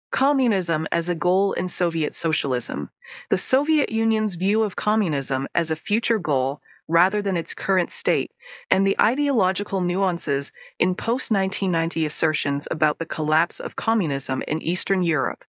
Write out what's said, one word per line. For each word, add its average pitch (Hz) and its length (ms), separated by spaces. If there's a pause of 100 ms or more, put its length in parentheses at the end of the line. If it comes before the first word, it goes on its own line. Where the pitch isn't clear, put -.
(120)
communism 208 800
as 170 160
a 175 80
goal 185 380
in 185 120
Soviet 165 480
socialism. 143 760 (380)
The 185 100
Soviet 294 520
Union's 220 460
view 202 260
of 208 140
communism 147 760
as 160 200
a 156 40
future 220 440
goal, 139 400 (280)
rather 185 320
than 190 160
its - 160
current 185 380
state, - 400 (400)
and 196 160
the 196 140
ideological 208 800
nuances 175 720 (260)
in 185 160
post-nineteen 196 760
ninety 165 360
assertions 147 640
about 151 260
the 165 80
collapse 156 540
of - 160
communism 147 720
in 156 140
Eastern 180 420
Europe. 143 460